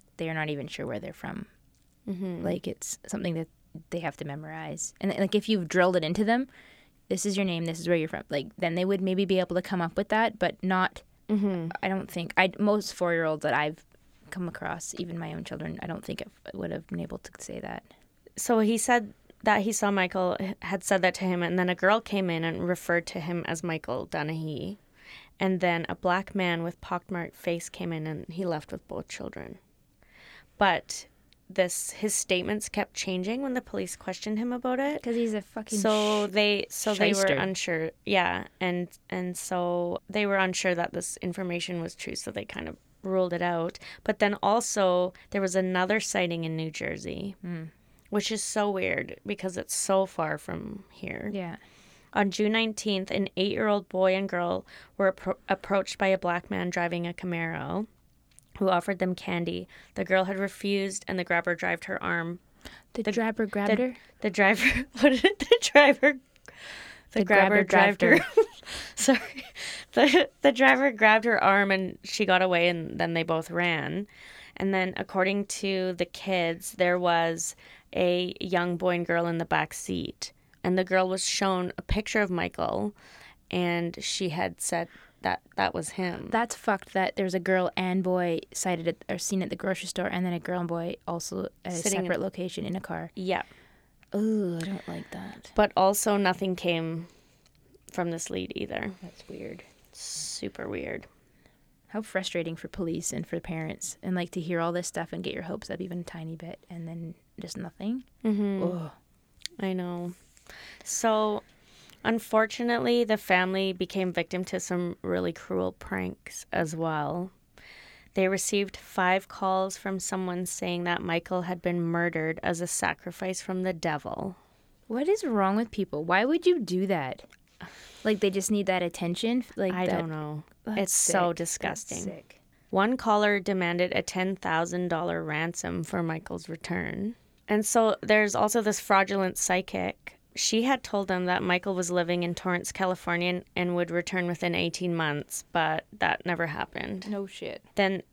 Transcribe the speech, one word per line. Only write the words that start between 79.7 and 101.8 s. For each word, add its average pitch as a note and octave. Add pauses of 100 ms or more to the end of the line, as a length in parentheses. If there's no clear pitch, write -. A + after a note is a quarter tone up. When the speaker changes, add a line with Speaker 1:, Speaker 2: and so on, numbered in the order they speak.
Speaker 2:
seat. - (300)
And F#3
the F#3
girl F#3
was F#3
shown F#3
a F#3+
picture -
of F#3+
Michael, F3+ (560)
and F3
she -
had F3
said E3+ (360)
that F2+ (160)
that F#2+
was E3
him. F3+
Speaker 1:
That's A#3
fucked -
that F#3+
there's F#3+
a F#3
girl F#3
and F#3
boy F3 (120)
sighted E3+
at, - (120)
or F#3+
seen F#3
at -
the F3+
grocery F#3
store, F#3
and F3+
then F3+
a E3+
girl F3+
and E3+
boy E3+ (120)
also F3+ (160)
at F3+
a F3
Speaker 2:
Sitting G3
in F#3
Speaker 1:
separate F3
location F#3
in F3+
a F#3+
car. E3
Speaker 2:
Yeah. F#3 (720)
Speaker 1:
Ooh, G#3
I E3
don't F#3+
like E3+
that. -
Speaker 2:
But G#3
also G3+
nothing F#3
came E3 (840)
from E3+
this E3
lead -
either. - (120)
Speaker 1:
That's -
weird. - (300)
Speaker 2:
Super -
weird. - (800)